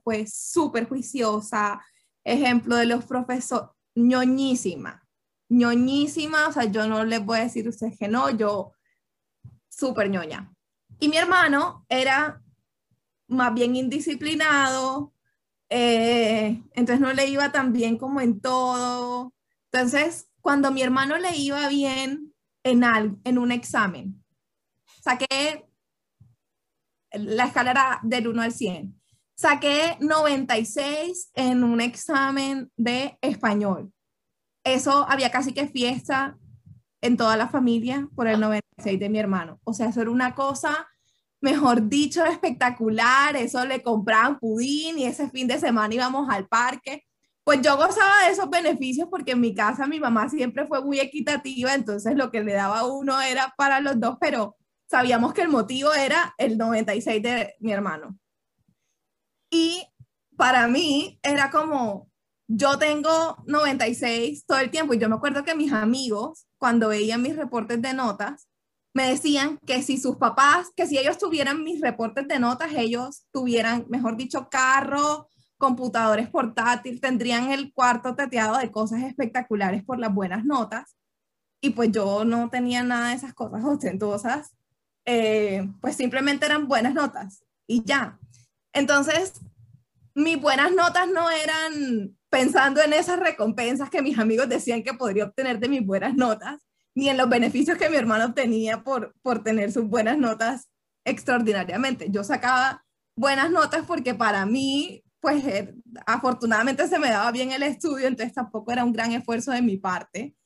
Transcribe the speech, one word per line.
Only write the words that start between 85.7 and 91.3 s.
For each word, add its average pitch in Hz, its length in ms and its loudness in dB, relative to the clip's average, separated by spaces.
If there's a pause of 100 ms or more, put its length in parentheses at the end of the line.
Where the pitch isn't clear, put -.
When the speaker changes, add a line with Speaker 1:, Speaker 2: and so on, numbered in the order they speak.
Speaker 1:
pues 294 160 -4
simplemente 277 500 0
eran 302 220 0
buenas 247 260 2
notas, 277 520 -6 (200)
y 226 200 0
ya. 269 340 -2 (540)
Entonces, 285 600 2 (800)
mis 302 260 2
buenas 277 340 4
notas 349 340 4
no 339 240 0